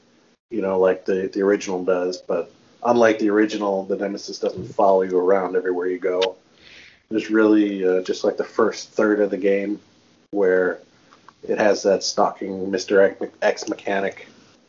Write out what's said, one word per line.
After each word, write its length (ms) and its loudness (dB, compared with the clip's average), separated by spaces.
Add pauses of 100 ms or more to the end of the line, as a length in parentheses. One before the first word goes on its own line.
(500)
you 120 -4
know, 180 0
like 260 2
the, 260 -2
the 100 -2
original 420 0
does, 340 -2
but 340 -6 (320)
unlike 360 4
the 100 0
original, 560 0
the 100 -4
Nemesis 440 -8
doesn't 340 -6
follow 300 4
you 140 0
around 380 0
everywhere 320 -2
you 120 -4
go. 360 -2 (760)
There's 200 -4
really, 560 4
uh, 160 2
just, 220 -6
like, 140 -2
the 60 -4
first 460 -2
third 300 2
of 100 2
the 80 -4
game 420 -2 (520)
where 480 0 (680)
it 120 -2
has 240 2
that 200 2
stalking 680 -2
Mister 300 2
X, 200 2 (200)
X 280 -2
mechanic 580 -6 (420)